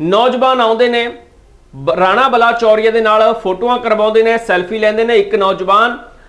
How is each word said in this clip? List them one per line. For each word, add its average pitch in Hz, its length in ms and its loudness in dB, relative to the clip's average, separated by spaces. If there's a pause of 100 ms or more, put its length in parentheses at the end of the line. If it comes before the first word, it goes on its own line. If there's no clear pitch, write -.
ਨੌਜਵਾਨ 247 600 0
ਆਉਂਦੇ 226 280 0
ਨੇ, 240 280 -4 (580)
ਬ-, 139 160 -4
ਰਾਣਾ 190 360 2
ਬਲਾਚੌਰੀਆ 226 640 2
ਦੇ 226 100 0
ਨਾਲ 220 320 2
ਫੋਟੋਆਂ 220 460 -4
ਕਰਵਾਉਂਦੇ 220 440 0
ਨੇ, 226 140 0
ਸੈਲਫੀ 208 420 -4
ਲੈਂਦੇ 214 240 0
ਨੇ। 233 120 0
ਇੱਕ 202 200 0
ਨੌਜਵਾਨ 196 640 0 (320)